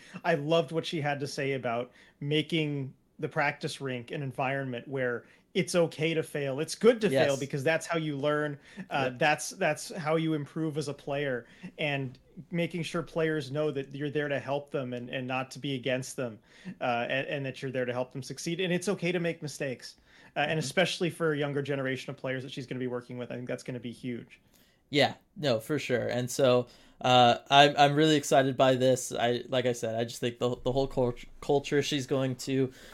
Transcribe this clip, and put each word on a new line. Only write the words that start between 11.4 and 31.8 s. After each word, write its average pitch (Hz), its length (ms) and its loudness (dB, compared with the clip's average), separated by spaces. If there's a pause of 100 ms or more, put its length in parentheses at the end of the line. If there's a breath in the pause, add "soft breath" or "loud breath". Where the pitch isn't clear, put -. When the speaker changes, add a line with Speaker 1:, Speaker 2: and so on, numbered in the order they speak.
Speaker 1:
and 139 400 -4 (320)
making 170 320 -2
sure 160 220 -4
players 156 480 -2
know 151 180 0
that 139 240 -6
you're 143 160 -6
there 147 200 -2
to 139 100 -2
help 143 320 -6
them 127 220 -4
and, 123 180 -8
and 131 160 -6
not 131 240 -4
to - 80 -14
be 139 160 -4
against 127 420 -4
them, 117 220 -6 (420 loud breath)
uh, 120 260 0
and, 135 200 -2
and 143 180 -4
that 131 160 -8
you're 135 100 -6
there 127 140 -2
to 120 80 -2
help 127 200 -4
them 135 100 -8
succeed. 170 360 -6
And 180 140 0
it's 180 160 0
okay 180 220 -2
to 180 80 0
make 170 240 -2
mistakes, 139 540 -8 (380 soft breath)
uh, 143 40 2
and 151 140 2
Speaker 2:
Mm-hmm. 160 60 0
Speaker 1:
especially 165 520 0
for 160 220 0
a 143 40 -2
younger 143 240 -2
generation 131 480 -4
of 135 80 -10
players 131 240 -4
that 139 100 -12
she's 131 140 -10
gonna 127 140 -8
be 127 80 -2
working 123 320 -8
with, 120 120 -8
I 123 40 -6
think 123 120 -8
that's 127 160 -6
gonna 127 160 -8
be 120 120 -8
huge. 120 500 -10 (480 soft breath)
Speaker 2:
Yeah, 131 240 4 (220)
no, 127 240 2
for 151 200 -2
sure. 113 280 0
And 123 220 -2
so, 123 380 4 (340 loud breath)
uh, 123 360 8 (120)
I'm, 143 280 10
I'm 143 180 6
really 156 200 6
excited 139 400 4
by 131 200 6
this. 127 360 2
I, 120 380 0
like 127 160 0
I 123 80 2
said, 113 220 -4
I 117 80 0
just 117 160 -6
think 120 180 -2
the, 123 260 0
the 127 80 0
whole 135 140 2
cult-, 123 400 -2 (160)
culture 143 400 2